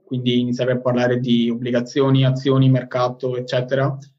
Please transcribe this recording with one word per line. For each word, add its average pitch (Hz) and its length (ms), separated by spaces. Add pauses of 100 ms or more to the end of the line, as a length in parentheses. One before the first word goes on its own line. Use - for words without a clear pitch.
quindi 123 360
iniziare 123 320
a 123 80
parlare 123 400
di 120 280
obbligazioni, 123 760
azioni, 135 440
mercato, 127 680
eccetera, 131 600 (220)